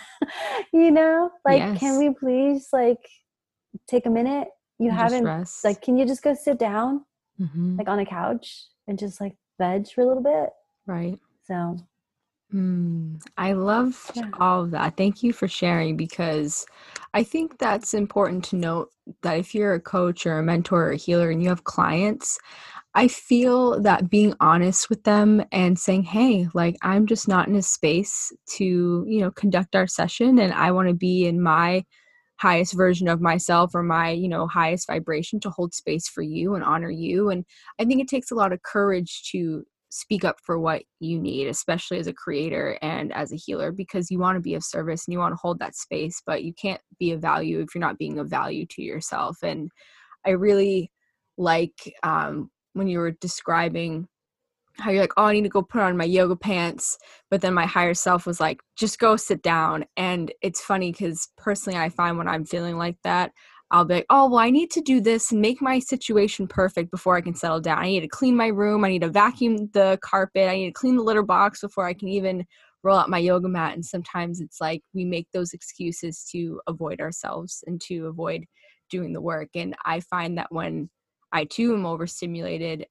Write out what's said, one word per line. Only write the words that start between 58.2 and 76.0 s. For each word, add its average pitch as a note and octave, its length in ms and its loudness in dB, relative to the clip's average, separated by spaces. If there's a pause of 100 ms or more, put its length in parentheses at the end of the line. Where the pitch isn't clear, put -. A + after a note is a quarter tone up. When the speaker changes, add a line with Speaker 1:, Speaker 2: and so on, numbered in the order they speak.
Speaker 2:
was F3 160 -4
like, D#3+ 180 0 (180)
"Just A3 220 -2
go A3 160 6
sit G3+ 260 -2
down." D#3+ 440 0 (100)
And F3+ 460 -2
it's F#3 200 -4
funny F#3 300 -2
'cause E3+ 460 -6
personally, G3 420 -4
I D#3+ 80 0
find E3+ 300 -2
when E3+ 100 -4
I'm E3 160 -2
feeling E3+ 340 -6
like E3+ 280 -4
that, F3+ 260 0 (400)
I'll F3 140 6
be F3 100 2
like, E3+ 140 0
"Oh, C4+ 200 8
well, A#3+ 100 4
I A#3 100 6
need D#4+ 220 4
to E4+ 100 -2
do C4 180 4
this A3+ 320 2
and A3 100 4
make A#3+ 200 2
my C4 180 2
situation G#3 680 0
perfect F#3 440 -2
before F3+ 240 2
I F3 60 2
can E3+ 140 -6
settle E3 260 -2
down. D#3+ 180 0
I E3 80 -2
need F#3 140 0
to D#3+ 80 -6
clean B3+ 260 2
my A3+ 120 2
room. G#3 360 2
I G3 60 2
need F3+ 120 0
to E3 80 0
vacuum A#3 640 2
the F#3+ 300 4
carpet. F#3+ 460 2
I F#3 60 0
need F#3+ 120 -2
to E3 60 -8
clean B3+ 240 2
the A#3 60 0
litter G#3+ 200 2
box G3 380 2
before G3+ 240 -4
I F3+ 80 -4
can F#3 160 -8
even F#3+ 360 -2 (380)
roll G3 140 6
out E3+ 120 4
my F3+ 100 0
yoga F3+ 280 2
mat." E3+ 280 -2
And E3+ 100 -10
sometimes F3 560 -8
it's - 180 -14
like E3 240 -4 (100)
we F#3 120 -4
make F3 260 -4
those F3+ 220 -4
excuses E3+ 800 -10